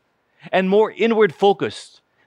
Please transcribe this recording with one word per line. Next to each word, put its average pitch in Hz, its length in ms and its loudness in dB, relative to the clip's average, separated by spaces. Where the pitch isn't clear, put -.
and 185 160 0
more 202 220 2
inward 214 460 0
focused, - 640 -4